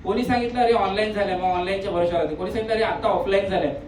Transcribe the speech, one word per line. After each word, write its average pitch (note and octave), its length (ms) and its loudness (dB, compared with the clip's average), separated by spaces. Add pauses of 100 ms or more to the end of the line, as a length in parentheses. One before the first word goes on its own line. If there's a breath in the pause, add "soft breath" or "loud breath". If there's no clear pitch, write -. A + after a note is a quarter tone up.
कोणी A#3 200 0
सांगितलं, A#3+ 360 0
"अरे A#3 120 4
ऑनलाइन G#3 400 2
झालंय", G3 240 0
मग F#3 120 0
ऑनलाइनच्या F#3+ 420 -2
भरोश्यावर F3 320 0
राहते. D3+ 140 -2
कोणी F#3 140 -6
सांगितलं, A3 240 -2
"अरे A3+ 100 2
आता A3+ 240 0
ऑफलाईन F#3+ 380 2
झालंय, F3 280 0 (120)